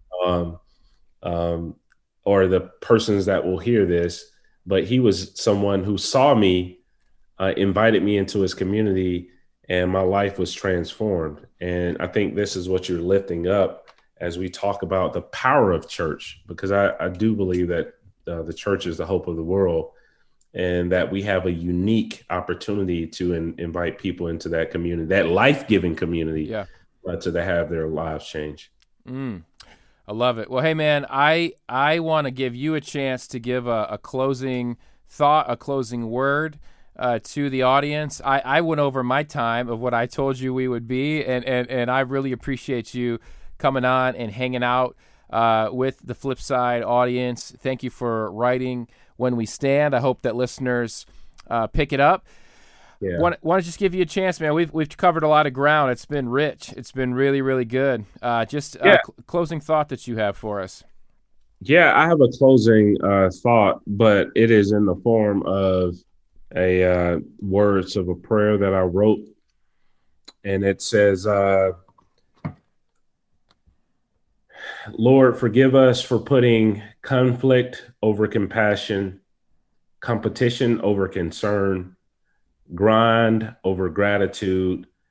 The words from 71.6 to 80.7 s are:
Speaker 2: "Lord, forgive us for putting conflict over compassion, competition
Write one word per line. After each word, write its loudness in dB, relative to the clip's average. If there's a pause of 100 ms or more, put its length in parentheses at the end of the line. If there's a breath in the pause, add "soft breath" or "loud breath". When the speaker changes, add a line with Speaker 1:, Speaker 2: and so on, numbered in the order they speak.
Speaker 2:
"Lord, 6
forgive 4
us 6
for 0
putting 4 (200)
conflict 2 (120)
over 2
compassion, -2 (800)
competition 0